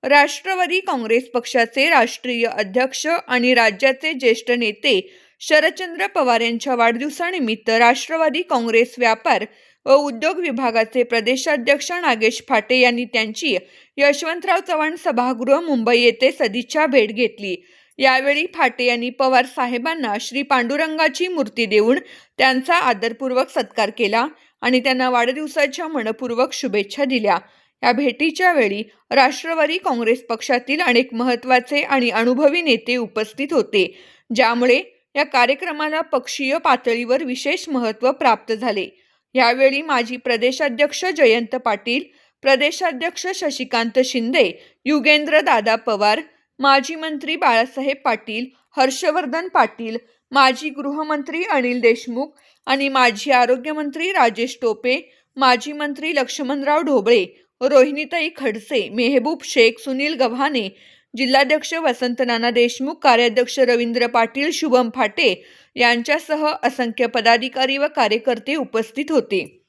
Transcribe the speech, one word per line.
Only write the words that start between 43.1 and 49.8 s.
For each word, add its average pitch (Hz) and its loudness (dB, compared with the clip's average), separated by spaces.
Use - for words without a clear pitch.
शशिकांत 262 -4
शिंदे, 240 0
युगेंद्र 294 2
दादा 233 2
पवार, 214 0
माजी 277 2
मंत्री 311 -6
बाळासाहेब 269 0
पाटील, 226 -4
हर्षवर्धन 302 0
पाटील, 226 -2